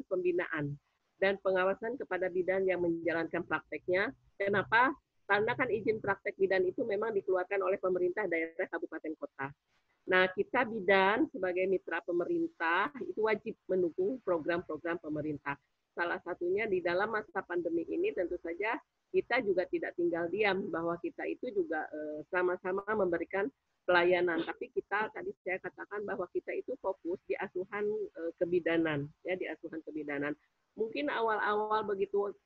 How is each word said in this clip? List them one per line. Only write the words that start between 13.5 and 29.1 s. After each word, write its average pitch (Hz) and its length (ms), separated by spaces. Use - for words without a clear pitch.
mendukung 185 560
program-program 170 800
pemerintah. 147 560
Salah 175 280
satunya 180 440
di 190 120
dalam 180 320
masa 214 320
pandemi 170 480
ini 175 240
tentu 175 280
saja 202 360
kita 233 320
juga 180 240
tidak 165 320
tinggal 170 320
diam 202 400
bahwa 170 320
kita 214 240
itu 202 240
juga, 180 400
eh, 151 400
sama-sama 185 640
memberikan 190 520
pelayanan. 175 600
Tapi - 240
kita 208 440
tadi 180 160
saya 185 200
katakan 202 440
bahwa 190 240
kita - 240
itu - 240
fokus 381 480
di - 120
asuhan, 202 520
eh, 190 500
kebidanan, 165 640